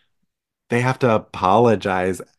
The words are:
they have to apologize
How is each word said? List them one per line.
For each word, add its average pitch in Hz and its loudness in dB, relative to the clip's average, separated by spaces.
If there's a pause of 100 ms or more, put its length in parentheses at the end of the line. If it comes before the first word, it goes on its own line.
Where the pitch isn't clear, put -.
(680)
they 120 0
have 127 -2
to 120 2
apologize 95 0 (180)